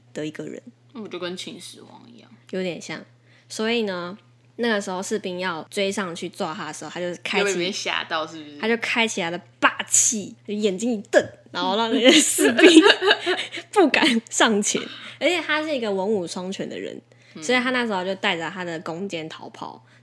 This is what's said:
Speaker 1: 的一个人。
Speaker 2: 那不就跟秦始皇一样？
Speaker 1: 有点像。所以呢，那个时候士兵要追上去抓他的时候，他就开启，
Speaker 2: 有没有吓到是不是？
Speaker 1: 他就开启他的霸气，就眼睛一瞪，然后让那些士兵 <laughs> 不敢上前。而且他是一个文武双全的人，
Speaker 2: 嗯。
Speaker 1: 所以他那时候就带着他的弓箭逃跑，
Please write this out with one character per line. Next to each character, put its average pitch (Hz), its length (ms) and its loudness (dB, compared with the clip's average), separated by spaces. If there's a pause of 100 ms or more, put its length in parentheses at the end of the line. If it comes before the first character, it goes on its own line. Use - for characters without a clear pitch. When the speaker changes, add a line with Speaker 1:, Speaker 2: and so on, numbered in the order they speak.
(120)
Speaker 1:
的 156 140 -8
一 156 60 -8
个 156 140 -12
人。 - 160 -12 (320)
Speaker 2:
那 226 80 -14
不 202 60 -12
就 175 120 -10
跟 180 180 -8
秦 - 240 -14
始 - 220 -18
皇 - 180 -20 (120)
一 117 60 -20
样？ - 100 -20 (200)
Speaker 1:
有 185 120 -6
点 180 200 -6
像。 - 180 -10 (520)
所 220 180 -2
以 233 120 0
呢， 185 360 -6 (380)
那 233 140 -2
个 208 100 2
时 202 100 -8
候 185 140 -4
士 208 160 -2
兵 180 200 -6
要 180 300 -4
追 196 220 0
上 190 240 -4
去 175 140 -8
抓 165 240 -6
他 175 140 -8
的 151 60 -10
时 156 120 -12
候， 151 40 -10
他 170 120 -8
就 180 40 -4 (160)
开 196 220 0
启， 202 60 2
Speaker 2:
有 190 80 0
没 170 80 -2
有 185 60 -2
吓 170 340 -4
到 160 200 -2
是 165 160 -14
不 147 80 -16
是？ 147 80 -18
Speaker 1:
他 214 80 -6
就 226 120 0
开 226 280 0
启 220 140 -6
他 170 100 -2
的 170 80 -4 (220)
霸 - 180 2 (120)
气， - 440 2 (140)
就 208 60 -4
眼 208 240 2
睛 240 160 0
一 202 80 -4 (100)
瞪， 320 100 8 (300)
然 180 100 -4
后 185 140 0
让 226 160 0
那 226 80 2
些 240 100 8
士 320 440 6
兵 320 280 10 (420)
<laughs> - 500 -4
不 392 160 8
敢 - 160 2 (240)
上 226 340 2
前。 - 180 -2 (380)
而 262 80 2
且 339 140 2
他 302 200 -2
是 311 140 -4
一 254 60 -2
个 220 100 -2
文 190 180 -2
武 196 160 0
双 180 240 -8
全 190 180 -6
的 95 120 -10
人， 90 180 -10 (360)
Speaker 2:
嗯。 160 100 -14
Speaker 1:
所 247 100 0
以 254 60 4
他 247 120 -2
那 247 140 0
时 226 60 -4
候 185 140 -2
就 190 100 -4
带 190 220 -2
着 165 120 -4
他 185 140 -8
的 170 160 -6
弓 175 300 -8
箭 160 180 -8
逃 - 220 -14
跑， - 360 -14 (180)